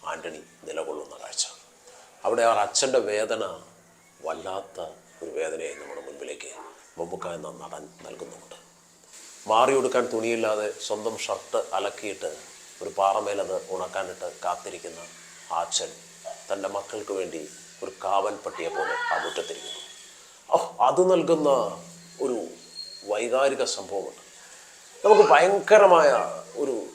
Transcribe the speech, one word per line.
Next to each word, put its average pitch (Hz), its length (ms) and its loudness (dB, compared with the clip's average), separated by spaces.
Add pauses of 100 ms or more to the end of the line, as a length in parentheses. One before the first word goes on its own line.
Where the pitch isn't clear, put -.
ആന്റണി 82 340 -10 (240)
നിലകൊള്ളുന്ന 76 520 -10
കാഴ്ച. - 280 -8 (800)
അവിടെ 117 180 2
ആ 113 120 6
അച്ഛൻ്റെ 123 440 2
വേദന 107 440 -2 (760)
വല്ലാത്ത 92 580 -8 (380)
ഒരു 82 140 -12
വേദനയായി 80 440 -6
നമ്മുടെ 71 260 -14
മുൻപിലേക്ക് 73 500 -14 (440)
മമ്മൂക്ക 90 320 -10
എന്ന 82 240 -10
നടൻ 73 320 -14 (200)
നൽകുന്നുമുണ്ട്. - 540 -16 (920)
മാറിയൊടുക്കാൻ 127 600 4
തുണിയില്ലാതെ 110 600 -2 (120)
സ്വന്തം 107 380 -6
ഷർട്ട് - 420 -4 (120)
അലക്കിയിട്ട് 98 580 -6 (480)
ഒരു 92 120 -10
പാറമേലത് 98 680 0 (140)
ഉണക്കാനിട്ട് 92 580 -6 (100)
കാത്തിരിക്കുന്ന 87 600 -8 (520)
ആ - 80 -6
അച്ഛൻ 85 300 -4 (540)
തൻ്റെ 98 240 -4
മക്കൾക്ക് 101 440 -6
വേണ്ടി 85 300 -6 (360)
ഒരു 95 120 -10
കാവൽ 98 440 2
പട്ടിയെ 90 340 -6
പോലെ - 260 -2 (140)
ആ 87 100 2
മുറ്റത്തിരിക്കുന്നു. - 640 -8 (640)
ഓ, - 80 2 (240)
അത് 139 300 4
നൽകുന്ന 160 400 4 (680)
ഒരു 127 180 -2 (680)
വൈകാരിക 123 600 0
സംഭവമുണ്ട്. 98 580 -8 (840)
നമുക്ക് 208 180 10
ഭയങ്കരമായ 185 880 8 (460)
ഒരു 135 180 -2 (200)